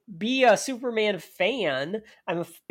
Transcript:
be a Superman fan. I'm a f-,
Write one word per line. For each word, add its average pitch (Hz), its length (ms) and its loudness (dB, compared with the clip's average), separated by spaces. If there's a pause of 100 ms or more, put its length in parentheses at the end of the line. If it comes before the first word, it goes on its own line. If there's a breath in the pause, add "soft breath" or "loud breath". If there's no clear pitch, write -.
(180)
be 247 280 0
a 214 120 8
Superman 220 640 -2
fan. 180 840 -2 (240 loud breath)
I'm 170 120 -2
a - 20 -2
f-, - 300 -12